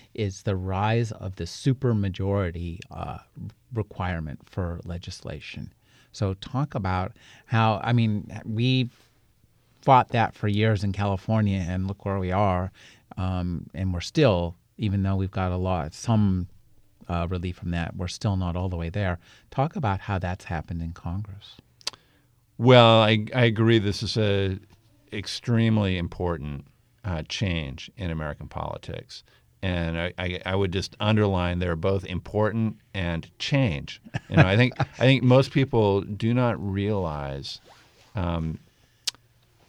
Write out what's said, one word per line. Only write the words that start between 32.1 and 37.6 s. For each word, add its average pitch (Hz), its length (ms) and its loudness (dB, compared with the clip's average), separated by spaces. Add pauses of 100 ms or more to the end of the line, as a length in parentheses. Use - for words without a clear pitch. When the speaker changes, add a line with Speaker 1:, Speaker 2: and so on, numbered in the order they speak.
Speaker 2:
and 85 340 -4 (120)
change. 104 600 0 (300)
You 98 80 -4
know, 95 100 -2
I 98 80 0
think, 123 200 0
Speaker 1:
<laughs> - 40 -6
Speaker 2:
I - 260 -4
think 131 180 2
most 131 280 2
people 110 500 0
do 107 320 -4
not 120 300 0
realize, 87 960 -6 (560)